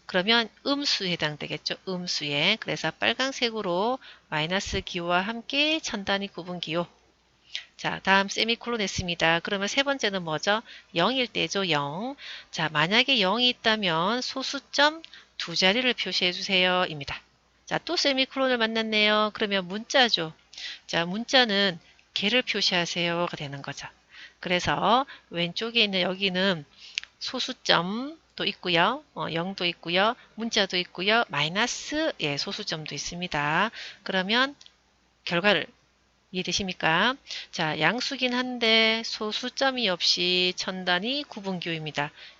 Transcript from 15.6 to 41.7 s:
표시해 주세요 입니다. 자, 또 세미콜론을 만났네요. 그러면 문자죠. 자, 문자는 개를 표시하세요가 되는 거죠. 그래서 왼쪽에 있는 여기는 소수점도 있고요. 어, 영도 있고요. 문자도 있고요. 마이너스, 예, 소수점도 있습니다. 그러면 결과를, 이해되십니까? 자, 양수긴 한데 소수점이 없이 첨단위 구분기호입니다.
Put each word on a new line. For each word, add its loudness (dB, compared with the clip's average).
표시해 0
주세요 2
입니다. -10
자, -2
또 -4
세미콜론을 2
만났네요. 2
그러면 -2
문자죠. 2
자, 0
문자는 2
개를 2
표시하세요가 0
되는 -10
거죠. -10
그래서 2
왼쪽에 0
있는 0
여기는 0
소수점도 -2
있고요. 2
어, -4
영도 -4
있고요. 0
문자도 -2
있고요. 0
마이너스, -2
예, -2
소수점도 -6
있습니다. -2
그러면 0
결과를, 2
이해되십니까? 0
자, -2
양수긴 0
한데 2
소수점이 -2
없이 2
첨단위 -2
구분기호입니다. -6